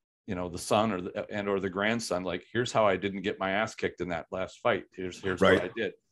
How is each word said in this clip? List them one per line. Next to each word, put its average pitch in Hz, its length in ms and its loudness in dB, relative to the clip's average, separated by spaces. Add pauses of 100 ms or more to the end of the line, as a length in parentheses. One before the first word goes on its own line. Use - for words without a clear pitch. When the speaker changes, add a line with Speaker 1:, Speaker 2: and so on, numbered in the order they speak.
(280)
Speaker 1:
you 104 80 -4
know, 90 140 -4
the 85 100 -8
son 110 320 2
or 90 100 -2
the, 98 300 -6
and 101 160 -4
or 98 120 2
the 95 100 -2
grandson, 101 540 0
like, 90 280 -4
"Here's 123 200 0
how 110 160 6
I 95 100 6
didn't 98 240 -4
get 98 180 -4
my 95 120 -2
ass 110 240 0
kicked - 260 -4
in 87 80 -4
that 82 220 -4
last 92 280 -6
fight. - 260 0 (100)
Here's, 92 260 -8
here's 92 200 -2
Speaker 2:
Right. 92 200 8
Speaker 1:
what 90 80 -4
I - 60 -14
did." 107 180 -4 (180)